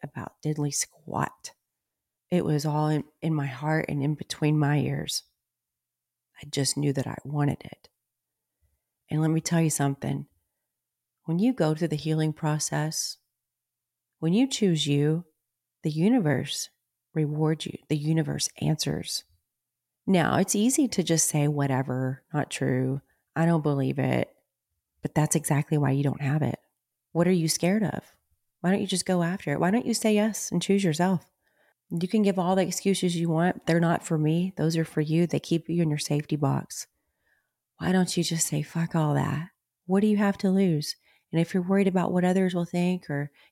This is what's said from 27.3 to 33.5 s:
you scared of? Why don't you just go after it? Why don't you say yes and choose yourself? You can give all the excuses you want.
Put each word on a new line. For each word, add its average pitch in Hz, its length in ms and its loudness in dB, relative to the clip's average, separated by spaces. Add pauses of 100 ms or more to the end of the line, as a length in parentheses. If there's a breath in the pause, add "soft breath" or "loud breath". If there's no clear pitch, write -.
you 165 160 2
scared 190 360 0
of? - 320 -6 (460)
Why 175 100 2
don't 202 100 2
you 196 60 -4
just 185 180 -2
go 180 180 0
after 165 300 -4
it? 143 60 -2
Why 175 120 2
don't 240 140 0
you 233 80 0
say 214 200 2
yes 208 380 0
and 175 100 0
choose 196 220 2
yourself? 175 480 0 (580)
You 170 180 -4
can 214 140 2
give 196 160 2
all 185 180 2
the 185 120 2
excuses 185 480 0
you 170 140 -2
want. 165 360 0